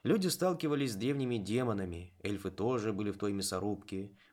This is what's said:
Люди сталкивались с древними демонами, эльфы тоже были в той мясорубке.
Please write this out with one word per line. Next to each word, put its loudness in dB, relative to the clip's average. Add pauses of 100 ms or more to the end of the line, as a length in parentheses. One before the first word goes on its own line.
Люди 4
сталкивались 2
с -6
древними 0
демонами, 0
эльфы -2
тоже 0
были 0
в -6
той 0
мясорубке. -2 (160)